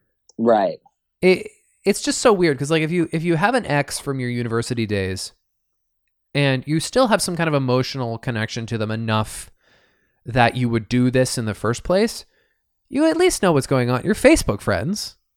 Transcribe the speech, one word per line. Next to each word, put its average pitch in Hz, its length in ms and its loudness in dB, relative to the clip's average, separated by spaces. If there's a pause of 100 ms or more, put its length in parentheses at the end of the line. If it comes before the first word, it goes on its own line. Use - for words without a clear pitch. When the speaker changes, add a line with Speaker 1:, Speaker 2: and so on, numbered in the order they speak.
(380)
Speaker 1:
Right. 107 420 2 (440)
Speaker 2:
It, 185 240 2 (360)
it's 202 200 0
just - 180 -4
so 247 100 6
weird 170 280 2
'cause, 139 100 -4
like, 160 140 2
if 156 80 -2
you, 170 200 0
if 160 120 -2
you 170 120 0
have 202 200 0
an 240 100 -2
ex 143 340 -2
from 135 200 -6
your 123 100 -4
university 117 560 -4
days 95 480 -4 (1000)
and 135 320 0
you 156 120 0
still 247 280 2
have 202 140 0
some 180 140 -4
kind 165 120 -2
of 156 80 0
emotional 127 640 -2
connection 113 480 -6
to 117 100 -4
them 107 140 -4
enough 110 580 -4 (760)
that 117 300 2
you 123 140 0
would 113 200 -2
do 123 200 2
this 127 280 0
in 120 80 -4
the 107 100 -4
first - 280 -4
place, 202 420 0 (640)
you 294 160 2
at 320 120 2
least 359 240 2
know 185 120 4
what's 135 140 2
going 127 220 2
on. 127 140 -2
You're 180 100 2
Facebook 254 480 4
friends. 117 540 -4 (220)